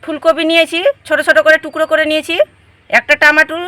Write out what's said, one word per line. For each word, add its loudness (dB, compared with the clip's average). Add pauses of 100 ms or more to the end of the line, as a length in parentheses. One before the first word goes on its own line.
ফুলকপি -2
নিয়েছি, 0 (280)
ছোট -2
ছোট 2
করে 4
টুকরো -4
করে 0
নিয়েছি, -4 (540)
একটা 0
টমেটো 2 (100)